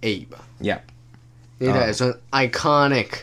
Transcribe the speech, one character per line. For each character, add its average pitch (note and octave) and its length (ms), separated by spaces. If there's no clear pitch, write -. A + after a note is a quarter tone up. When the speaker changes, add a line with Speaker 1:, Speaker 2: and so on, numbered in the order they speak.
Speaker 1:
Eight G#2 280
吧。 - 100
Speaker 2:
Yeah。 G2 200
Speaker 1:
那 B2+ 140
台 B2+ 160
也 A2 60
算 B2 200
iconic。 C3+ 760